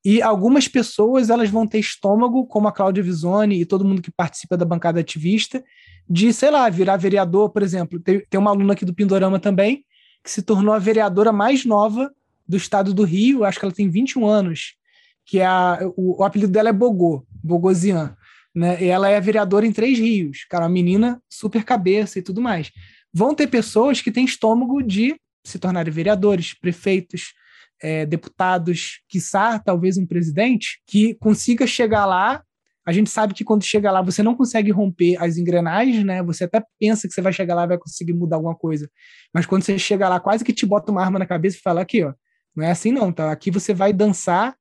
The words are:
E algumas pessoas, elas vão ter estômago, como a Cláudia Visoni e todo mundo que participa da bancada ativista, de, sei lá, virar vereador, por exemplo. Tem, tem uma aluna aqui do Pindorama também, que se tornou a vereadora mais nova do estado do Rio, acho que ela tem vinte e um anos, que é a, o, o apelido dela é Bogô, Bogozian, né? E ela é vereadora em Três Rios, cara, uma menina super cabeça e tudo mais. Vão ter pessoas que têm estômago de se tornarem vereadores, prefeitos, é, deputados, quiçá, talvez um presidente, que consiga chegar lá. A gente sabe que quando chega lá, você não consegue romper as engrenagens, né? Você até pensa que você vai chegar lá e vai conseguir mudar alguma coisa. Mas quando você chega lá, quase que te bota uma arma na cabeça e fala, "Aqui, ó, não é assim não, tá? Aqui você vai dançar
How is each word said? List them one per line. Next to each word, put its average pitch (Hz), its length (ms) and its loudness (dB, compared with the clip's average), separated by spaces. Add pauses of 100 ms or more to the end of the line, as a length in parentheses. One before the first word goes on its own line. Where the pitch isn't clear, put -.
E 214 180 4
algumas 226 460 4
pessoas, 240 600 2
elas 233 200 2
vão 220 160 0
ter 214 140 -2
estômago, 233 680 0
como 214 220 0
a 202 40 2
Cláudia 196 300 0
Visoni 180 600 0
e 170 40 0
todo 196 200 0
mundo 190 160 2
que - 100 -12
participa - 460 -4
da 170 80 0
bancada 170 340 -2
ativista, 202 640 -4 (440)
de, 202 260 2
sei 277 180 2
lá, 269 180 4
virar 190 280 2
vereador, 196 520 2
por 202 140 -2
exemplo. 175 360 -4
Tem, 196 200 0 (100)
tem 196 100 0
uma 208 120 2
aluna 202 220 2
aqui 196 100 -2
do 180 100 -4
Pindorama 190 460 2
também, 208 460 0 (380)
que - 60 -18
se 202 140 -8
tornou 208 280 2
a 220 60 2
vereadora 214 540 2
mais 240 340 0
nova 220 460 0 (360)
do 175 80 -4
estado 196 380 -2
do 202 100 2
Rio, 214 400 2
acho 196 140 0
que - 80 -8
ela 185 80 -4
tem 202 160 0
vinte 226 220 0
e 262 80 -4
um 214 80 2
anos, 190 480 0 (500)
que 190 140 -2
é 185 80 4
a, 180 320 2 (160)
o, 185 260 -2
o - 20 4
apelido 196 280 0
dela 214 180 2
é 220 40 2
Bogô, 180 520 0 (180)
Bogozian, 175 720 0 (380)
né? 175 300 0
E - 20 0
ela 185 240 2
é 208 100 4
vereadora 208 460 2
em 220 60 2
Três 233 260 0
Rios, 208 500 -2
cara, 170 180 -2
uma 170 40 0
menina 190 580 2
super 214 360 -6
cabeça 202 560 0
e - 20 -8
tudo 190 180 -8
mais. 208 300 -4 (420)
Vão 233 220 2
ter 294 140 0
pessoas 233 520 0
que 220 120 -4
têm 247 140 2
estômago 254 580 0
de 226 320 0 (280)
se - 140 -16
tornarem 175 340 -2
vereadores, 190 600 0
prefeitos, 180 800 -4 (480)
é, 156 240 -4
deputados, 175 1040 -4
quiçá, 208 480 -2
talvez 185 400 -2
um 185 80 0
presidente, 175 800 -2
que 214 300 2
consiga 233 500 0
chegar 220 400 0
lá. 196 380 0 (400)
A 170 80 -4
gente 208 200 2
sabe 214 240 -2
que - 80 -10
quando 214 200 0
chega 208 280 0
lá, 185 100 2
você 190 220 -2
não 240 120 2
consegue 220 360 0
romper 180 500 2
as 170 160 -2
engrenagens, 175 640 0
né? 185 200 -2
Você 170 220 -4
até 214 180 -2 (160)
pensa 214 280 0
que - 60 -10
você 185 80 -6
vai 190 100 0
chegar 175 220 -4
lá 170 100 0
e 175 40 -2
vai 175 100 0
conseguir 170 360 -10
mudar 170 240 -2
alguma 165 180 -4
coisa. 151 340 -6 (420)
Mas 170 140 -2
quando 190 160 0
você 196 160 -2
chega 196 320 0
lá, 180 100 0
quase 220 240 -2
que - 80 -2
te - 140 -2
bota 208 260 0
uma 185 120 0
arma 185 160 0
na 185 80 -2
cabeça 180 300 -2
e - 40 -20
fala, 175 200 0
"Aqui, 185 220 -2
ó, 139 80 -4 (440)
não 156 100 -4
é 175 60 0
assim 220 200 -2
não, 226 200 0
tá? 156 200 -4
Aqui 165 200 -4
você 196 200 -2
vai 196 220 2
dançar 196 680 0